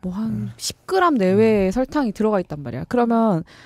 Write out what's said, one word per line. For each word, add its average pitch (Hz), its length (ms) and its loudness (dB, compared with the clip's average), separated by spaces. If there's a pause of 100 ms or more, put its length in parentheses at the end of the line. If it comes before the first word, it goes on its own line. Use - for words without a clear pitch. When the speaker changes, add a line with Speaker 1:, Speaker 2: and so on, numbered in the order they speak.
Speaker 1:
뭐 185 120 -8
한 214 160 -6
Speaker 2:
음. 214 260 -6
Speaker 1:
십 - 320 -12
그램 359 280 2
내외의 202 520 4
Speaker 2:
음. 190 40 0
Speaker 1:
설탕이 254 420 -2
들어가 214 260 0
있단 147 240 -8
말이야. 127 240 -8
그러면 226 560 2 (220)